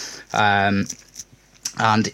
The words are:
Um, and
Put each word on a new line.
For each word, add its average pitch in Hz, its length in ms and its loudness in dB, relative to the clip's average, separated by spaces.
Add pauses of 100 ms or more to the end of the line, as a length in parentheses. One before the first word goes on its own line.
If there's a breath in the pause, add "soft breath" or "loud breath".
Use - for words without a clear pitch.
(320 loud breath)
Um, 101 540 2 (920)
and 110 360 2